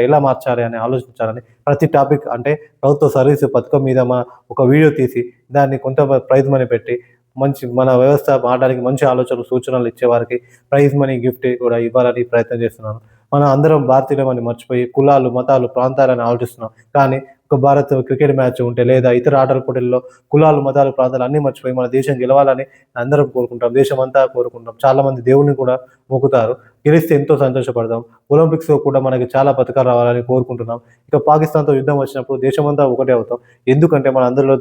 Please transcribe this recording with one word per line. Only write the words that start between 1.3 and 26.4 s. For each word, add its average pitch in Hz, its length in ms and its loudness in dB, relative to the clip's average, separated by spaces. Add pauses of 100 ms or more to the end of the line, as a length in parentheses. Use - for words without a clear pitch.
ప్రతి 143 300 2
టాపిక్ 139 280 0 (120)
అంటే 135 160 -2 (280)
ప్రభుత్వ 143 360 2
సర్వీస్ 139 280 2 (120)
పథకం 135 320 -2
మీద 127 100 0 (140)
మా 123 60 -2 (360)
ఒక 139 60 0 (100)
వీడియో 151 200 4 (100)
తీసి 120 220 -2 (340)
దాన్ని 135 280 0
కొంత 131 140 -4 (320)
ప్రైజ్ 135 240 2
మనీ 127 180 0
పెట్టి 120 240 -4 (400)
మంచి 139 260 -4 (160)
మన 131 100 2 (120)
వ్యవస్థ 139 280 2 (160)
మారడానికి 127 420 0
మంచి 139 240 -2
ఆలోచనలు, 123 400 -2
సూచనలు 127 400 -2
ఇచ్చే - 200 -4
వారికి 120 260 -2 (340)
ప్రైజ్ 139 300 2
మనీ 135 140 -2 (100)
గిఫ్ట్ 123 220 -4 (160)
కూడా 120 140 0 (100)
ఇవ్వాలని 123 440 0
ప్రయత్నం 117 320 -2
చేస్తున్నాను. 110 360 -8 (320)
మనం 143 220 2
అందరం 151 360 2
భారతీయులమని 131 600 0
మర్చిపోయి 123 340 -4 (120)
కులాలు, 139 420 2
మతాలు, 127 380 0
ప్రాంతాలని 127 520 0
ఆలోచిస్తున్నాం, 120 420 -6 (260)
కానీ 135 220 2 (300)
ఒక 143 160 0
భారత్ 139 280 2 (160)
క్రికెట్ 139 300 0
మ్యాచ్ 127 300 -2
ఉంటే 120 220 -2
లేదా 127 280 4
ఇతర 143 240 0
ఆటల 131 240 0
పోటీల్లో 123 340 -2 (320)
కులాలు, 151 360 4
మతాలు, 135 300 2
ప్రాంతాలు 127 280 0
అన్నీ 147 200 -2
మర్చిపోయి 127 320 -6
మన 123 180 -2
దేశం 135 260 -2
గెలవాలని 135 440 2 (300)
అందరం 139 400 0
కోరుకుంటాం, 120 340 -4 (100)
దేశం 135 260 0
అంతా 131 160 0 (140)
కోరుకుంటాం. 120 480 -6
చాలామంది 131 460 0
దేవుణ్ణి 143 320 4
కూడా 127 140 -2 (360)
మొక్కుతారు, 127 420 0 (340)